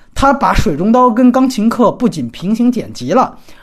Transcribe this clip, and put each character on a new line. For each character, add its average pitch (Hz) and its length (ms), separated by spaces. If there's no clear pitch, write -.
他 277 200
把 190 200
《水 180 220
中 190 160
刀》 247 180
跟 247 220
《钢 262 180
琴 226 200
课》 220 220
不 233 180
仅 131 220
平 190 220
行 240 160
剪 - 220
辑 123 220
了， 208 240